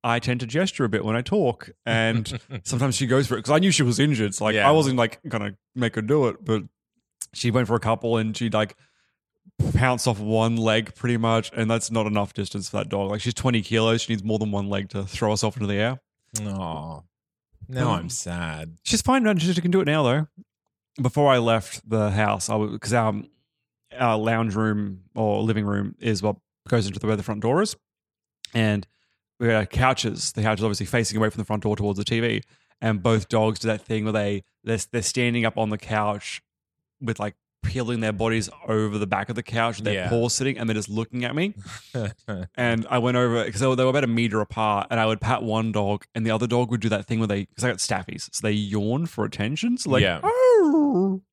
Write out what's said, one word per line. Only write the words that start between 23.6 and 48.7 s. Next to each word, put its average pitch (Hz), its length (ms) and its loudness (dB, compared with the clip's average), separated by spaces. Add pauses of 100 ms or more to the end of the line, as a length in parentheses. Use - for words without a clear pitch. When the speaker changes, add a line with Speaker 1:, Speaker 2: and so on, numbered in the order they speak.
Speaker 1:
our 120 200 4
lounge 113 360 0
room 104 480 -2 (120)
or 107 280 0
living 110 240 0
room 101 340 -2
is 104 220 0
what 104 140 0 (320)
goes 113 180 2
into 98 120 -6
the, - 80 -4
where 107 100 0
the 98 60 -6
front 107 180 -6
door 139 220 2
is. 214 140 -4 (760)
And 107 320 2 (520)
we 120 100 0
had 113 80 4
our 104 100 0
couches. 123 680 0
The 110 100 -2
couch 110 160 2
is 107 60 -2
obviously 101 220 -2
facing 110 320 0
away 110 120 2
from - 100 -10
the 101 40 -2
front 107 180 -2
door 104 140 0
towards 101 220 -2
the 101 60 -4
T 113 160 0
V. 113 220 -2 (380)
And 110 220 0
both 113 260 2
dogs 110 320 2
do 113 80 -2
that 107 140 -2
thing 110 220 -4
where 110 80 -2
they, 101 320 -2 (200)
they're, 113 140 -2 (140)
they're 117 100 -2
standing 120 420 0
up 113 140 0
on 110 120 0
the 107 80 -4
couch 104 640 -4 (580)
with, 113 180 -4
like, 104 160 -6 (300)
peeling 120 360 -2
their 110 120 0
bodies 113 360 0 (200)
over 107 300 0
the 104 80 -2
back 98 220 -2
of 113 60 -8
the 113 80 -6
couch, 117 360 -2
their 107 160 -2
Speaker 2:
Yeah. 92 140 -2
Speaker 1:
paws 117 240 0
sitting, 135 260 -2
and 113 100 -4
they're 113 80 0
just 101 120 -4
looking 113 360 -6
at 123 100 -6
me. 190 200 -2 (380)
Speaker 2:
<laughs> - 20 -20 (600)
Speaker 1:
And 117 340 0
I 123 100 0
went 123 180 2
over, 117 340 2
'cause 98 100 -6
they 135 60 2
were, 131 100 4
they 131 80 2
were 131 60 4
about 139 140 2
a 120 40 -2
meter 117 320 0
apart, 104 500 0
and 113 100 0
I 110 60 4
would 110 140 0
pat 113 220 0
one 110 300 -2
dog, 101 320 -2 (100)
and 113 100 -4
the 113 60 0
other 110 160 2
dog 120 240 0
would 117 100 -2
do 110 100 -2
that 101 160 -2
thing 113 120 -2
where 113 100 0
they, 101 180 -2
'cause - 180 -8
I 123 40 2
got 98 100 -2
staffies, - 540 -6
so - 140 -6
they 107 60 2
yawn 107 540 -2